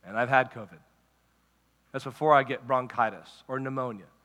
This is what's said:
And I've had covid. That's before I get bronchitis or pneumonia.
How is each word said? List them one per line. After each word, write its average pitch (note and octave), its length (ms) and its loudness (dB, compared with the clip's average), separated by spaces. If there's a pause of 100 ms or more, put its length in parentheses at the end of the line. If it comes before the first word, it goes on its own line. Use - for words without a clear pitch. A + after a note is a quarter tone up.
And G2 140 -6
I've A#2+ 100 0
had B2+ 240 2
covid. F#2+ 280 -18 (1120)
That's C3 120 -10
before D3 300 2
I C#3 80 8
get B2 240 -6
bronchitis A#2 800 -2
or C3 100 -6
pneumonia. B2+ 480 -6 (180)